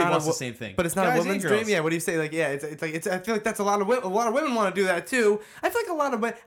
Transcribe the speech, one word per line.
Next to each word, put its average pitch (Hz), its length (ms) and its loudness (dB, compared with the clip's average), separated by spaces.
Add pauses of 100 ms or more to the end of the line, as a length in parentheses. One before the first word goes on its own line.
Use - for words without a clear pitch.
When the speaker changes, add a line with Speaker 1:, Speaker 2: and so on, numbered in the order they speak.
Speaker 1:
not 175 40 2
a - 40 2
Speaker 2:
wants 160 120 2
the 160 60 0
Speaker 1:
wo-, 160 40 2
Speaker 2:
same 123 200 -6
thing. 104 220 -10
Speaker 1:
but 175 100 2
it's 165 100 -2
not 190 80 2
Speaker 2:
Guys 165 120 4
Speaker 1:
a - 20 2
Speaker 2:
and 170 100 2
Speaker 1:
woman's 196 160 -2
Speaker 2:
girls. 208 180 2
Speaker 1:
dream. 220 120 -4
Yeah, 170 60 2
what 160 100 2
do 165 60 0
you 170 40 0
say? 170 160 -2
Like, 156 160 -2
yeah, 160 160 0
it's, 139 160 -4
it's 151 180 -8
like, 156 120 -4
it's, 165 120 -4
I 185 120 -2
feel 220 160 -4
like 214 100 -2
that's 220 160 -4
a 202 40 0
lot 202 180 2
of 190 60 -2
wo-, 247 140 2
a 185 60 -4
lot 220 180 0
of 220 60 0
women 277 220 0
wanna 202 200 2
do 196 100 2
that 180 220 0
too. 208 340 2 (220)
I 330 60 2
feel 453 140 -2
like 370 80 -6
a 349 120 -2
lot 269 120 0
of 220 80 -2
wo-, 226 100 -2 (140)